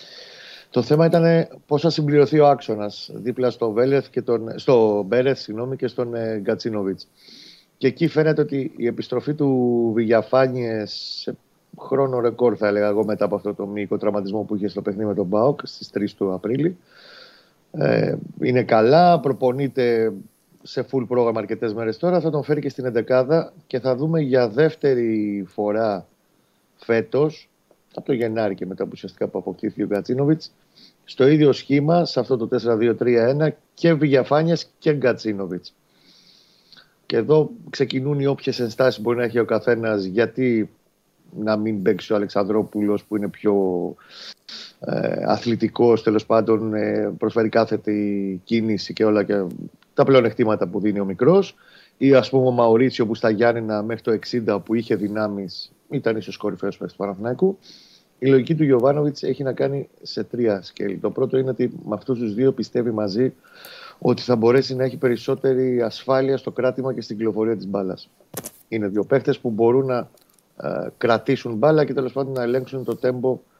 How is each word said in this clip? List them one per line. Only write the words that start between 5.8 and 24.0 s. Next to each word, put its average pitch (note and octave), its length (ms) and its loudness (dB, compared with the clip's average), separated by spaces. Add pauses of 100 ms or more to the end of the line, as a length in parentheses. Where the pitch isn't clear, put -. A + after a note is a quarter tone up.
στον, A#2+ 280 -4
ε, A2 240 -4
Γκατσίνοβιτς. G2+ 680 -4 (680)
Και - 100 -2
εκεί C#3+ 220 0
φαίνεται D#3 320 2
ότι C#3+ 360 -2
η A#2 100 -4
επιστροφή B2 480 -4
του B2 600 2
Βηγιαφάνιες A#2 1000 2 (280)
σε - 160 -10 (420)
χρόνο C3 420 -2
ρεκόρ, A#2 380 2
θα A2 80 0
έλεγα G#2 200 2
εγώ, G#2 180 2
μετά G#2 200 0
από G2 100 -2
αυτό G#2 200 -6
το G2+ 120 -8
μυϊκό G#2 300 -6
τραυματισμό G2+ 460 -4
που G2 120 -6
είχε G2+ 140 -4
στο F#2+ 140 -6
παιχνίδι G#2+ 260 -4
με G2+ 60 -2
τον F#2 140 -2
παοκ A2 340 0
στις - 280 -16
τρεις G2+ 240 -4
του G2 180 -2
Απρίλη. C3+ 440 -4 (960)
Ε, A#2+ 440 0 (260)
είναι B2 220 2
καλά, D3 580 4
προπονείται B2 920 0 (500)
σε - 300 -8
full C3 160 -2
πρόγραμμα A#2 300 2
αρκετές G#2+ 360 -4
μέρες A2 220 -4
τώρα, F3+ 240 0
θα D#3 100 -2
τον D3 120 -2
φέρει D3 180 -2
και D3 80 -6
στην B2+ 160 -8
εντεκάδα B2+ 680 2 (140)
και B2+ 140 -4
θα B2+ 160 0
δούμε D#3+ 240 0